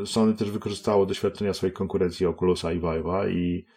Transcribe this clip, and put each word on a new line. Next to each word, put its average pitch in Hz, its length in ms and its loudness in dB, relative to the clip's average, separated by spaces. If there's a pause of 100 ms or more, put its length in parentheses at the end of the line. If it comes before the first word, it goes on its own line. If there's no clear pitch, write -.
Sony 110 300 2
też 104 160 -2
wykorzystało 104 560 2
doświadczenia 98 480 -2
swojej 92 180 -2
konkurencji 92 540 0
Oculusa 87 460 0
i 85 80 -2
Vive'a 85 520 0
i, 90 320 0 (120)